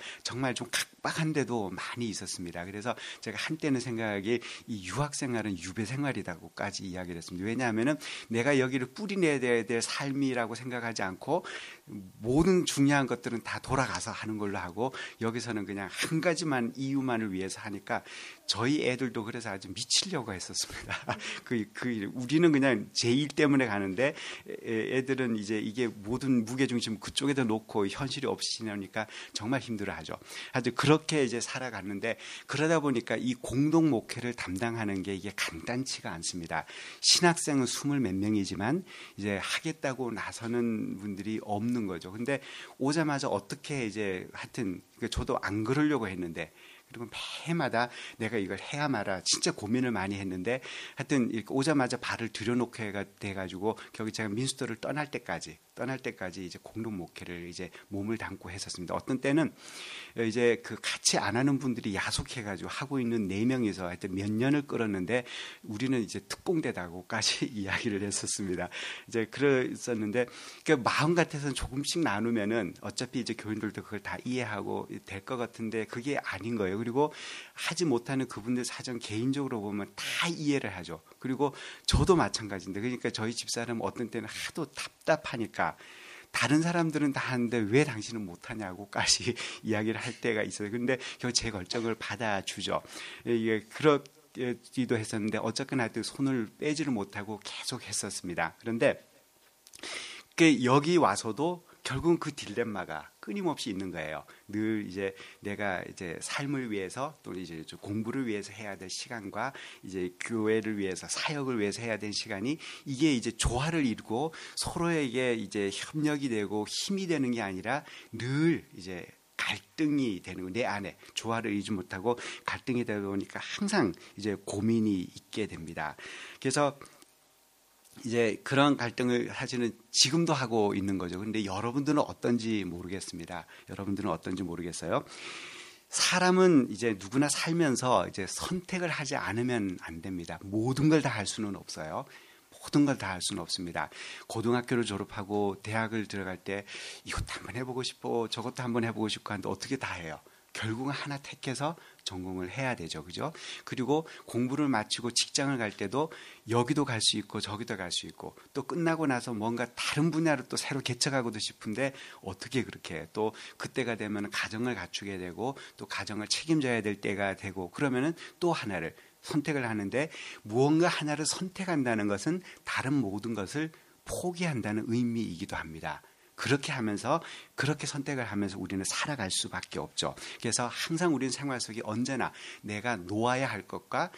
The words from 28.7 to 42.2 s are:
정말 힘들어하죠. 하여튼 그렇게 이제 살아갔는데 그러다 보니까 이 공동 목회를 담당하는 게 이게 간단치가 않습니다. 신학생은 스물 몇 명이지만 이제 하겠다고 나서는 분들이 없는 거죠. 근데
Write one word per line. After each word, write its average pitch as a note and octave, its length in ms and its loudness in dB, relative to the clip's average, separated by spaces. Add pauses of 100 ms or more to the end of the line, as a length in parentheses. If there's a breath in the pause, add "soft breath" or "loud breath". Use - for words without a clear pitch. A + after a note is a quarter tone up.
정말 A#2+ 280 -2
힘들어하죠. F#2+ 560 -6 (360 loud breath)
하여튼 B2 220 0
그렇게 D3+ 480 6
이제 A#2+ 180 0
살아갔는데 G#2+ 800 -4 (300 loud breath)
그러다 D#3 320 4
보니까 A#2+ 360 2
이 B2 180 0
공동 D#3 540 4
목회를 A#2+ 460 0
담당하는 G2+ 680 -2
게 G2 100 -2
이게 F#2+ 220 -6
간단치가 A#2+ 800 -4
않습니다. E2 520 -4 (360 loud breath)
신학생은 D#3 640 6
스물 C#3+ 340 2
몇 G2 160 2
명이지만 G2+ 680 2 (320 loud breath)
이제 G2+ 240 0
하겠다고 C3 720 -2
나서는 A2+ 840 0
분들이 G2+ 480 -4
없는 G#2+ 420 0
거죠. F#2 240 -6
근데 A#2+ 300 -2 (380 loud breath)